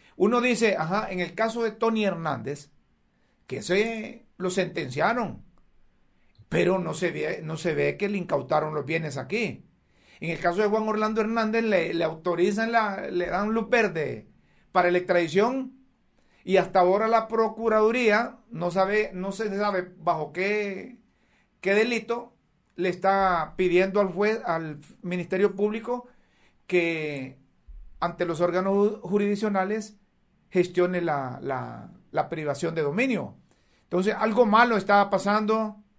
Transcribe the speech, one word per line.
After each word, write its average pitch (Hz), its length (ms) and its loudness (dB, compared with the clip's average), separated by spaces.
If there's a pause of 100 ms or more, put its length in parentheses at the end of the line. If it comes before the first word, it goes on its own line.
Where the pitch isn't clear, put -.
(180)
Uno 226 240 4
dice, 233 360 2
ajá, 196 340 -2
en 180 100 -4
el 175 140 -6
caso 226 300 -2
de 220 80 -2
Tony 220 320 0
Hernández, 147 680 -4 (760)
que 127 120 -8
ese 214 680 -4 (100)
lo 185 140 -4
sentenciaron, 165 920 -2 (1040)
pero 180 300 2
no 160 160 -6
se 175 160 -2
ve, 151 320 -6
no 160 140 -8
se 160 180 -2
ve 143 220 0
que 196 120 -4
le 202 100 -4
incautaron 151 560 -2
los 143 120 -4
bienes 156 320 -4
aquí. 147 460 -4 (560)
En 165 100 -6
el 160 80 -6
caso 175 240 0
de 208 60 4
Juan 220 200 0
Orlando 214 320 0
Hernández, 226 440 0
le, 170 300 2
le 165 100 0
autorizan 180 680 0
la, 202 380 0
le 175 160 -2
dan 202 260 -2
luz 220 160 -2
verde 160 600 0 (440)
para 175 180 4
la 180 80 4
extradición 185 760 0 (680)
y 185 120 2
hasta 185 240 4
ahora 196 280 4
la 226 200 2
Procuraduría 220 1080 2 (120)
no 175 200 -4
sabe, 196 420 2
no 190 200 -6
se 202 240 -4
sabe 196 420 -2
bajo 156 340 -2
qué, 196 640 -4 (640)
qué 196 140 2
delito 233 600 0 (400)
le 180 140 -2
está 185 680 2
pidiendo 185 440 4
al 196 80 2
juez, 208 380 0
al 165 320 -4 (240)
Ministerio 180 520 0
Público, 220 540 -4 (580)
que 156 680 -2 (640)
ante 175 240 -2
los 165 160 -2
órganos 180 320 2
ju-, 208 300 2
jurisdiccionales 208 960 -2 (540)
gestione 180 500 2
la, 143 420 -2
la, 120 480 -8 (200)
la - 180 -2
privación 160 460 -4
de 160 80 0
dominio. 180 520 0 (500)
Entonces, 190 340 0
algo 220 280 4
malo 226 300 6
está 202 340 4
pasando, 214 640 0 (220)